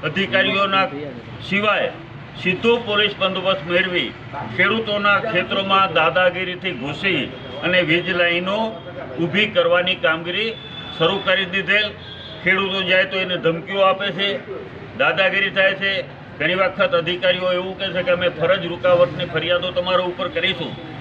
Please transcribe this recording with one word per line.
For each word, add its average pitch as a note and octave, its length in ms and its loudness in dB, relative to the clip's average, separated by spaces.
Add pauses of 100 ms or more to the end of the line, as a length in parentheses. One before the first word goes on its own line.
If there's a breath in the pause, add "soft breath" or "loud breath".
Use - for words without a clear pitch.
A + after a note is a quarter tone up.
અધિકારીઓના F#3+ 800 2 (640)
સિવાય G3 420 2 (520)
સીધો G#3+ 340 4
પોલીસ G#3 420 2
બંદોબસ્ત F#3 520 0
મેળવી F3 420 0 (440)
ખેડૂતોના G#3 640 2
ખેતરોમાં F#3+ 760 0
દાદાગીરીથી F3+ 760 2
ઘૂસી D3+ 540 -2 (380)
અને F3+ 180 2
વીજ E3+ 280 2
લાઈનો F#3 640 0 (500)
ઊભી F#3 260 2
કરવાની F3 480 4
કામગીરી F3 580 -2 (440)
શરૂ F3+ 280 2
કરી F#3+ 200 2
દીધેલ. G3 440 0 (540)
ખેડૂતો F#3+ 380 2
જાય F#3 240 4
તો F#3+ 120 -4
એને F3+ 200 -2
ધમકીઓ E3 420 -2
આપે F#3+ 320 4
છે, F#3+ 280 -2 (580)
દાદાગીરી F#3+ 520 2
થાય F#3+ 240 4
છે. F#3+ 520 -4 (140)
ઘણી D#3+ 140 2
વખત F#3 420 2
અધિકારીઓ F3+ 560 2
એવું F#3 260 -2
કહે F#3+ 160 -4
છે F3+ 100 -2
કે F3+ 80 2
અમે F3 180 2
ફરજ E3+ 360 0
રૂકાવટની F3 600 2
ફરિયાદો F3 460 0
તમારા F3+ 320 2
ઉપર F3+ 240 -4
કરીશું E3+ 720 -4